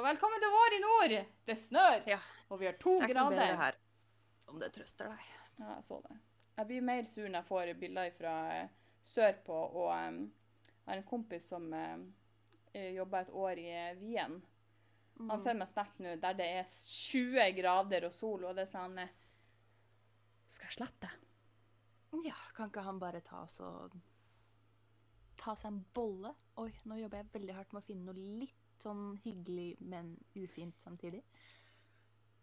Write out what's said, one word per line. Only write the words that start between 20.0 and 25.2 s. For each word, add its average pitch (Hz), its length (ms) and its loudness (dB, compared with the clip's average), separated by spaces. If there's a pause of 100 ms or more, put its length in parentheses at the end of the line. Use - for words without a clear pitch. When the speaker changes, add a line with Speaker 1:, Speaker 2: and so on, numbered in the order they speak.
Speaker 1:
skal - 200 -14
jeg - 100 -8
slette? 240 320 -10 (1120)
Speaker 2:
Ja, 294 120 -6 (200)
kan 220 140 -6
ikke 202 140 -6
han 190 160 -4
bare 175 220 -6
ta 180 220 -14
oss - 160 -18
og... - 340 -12 (1400)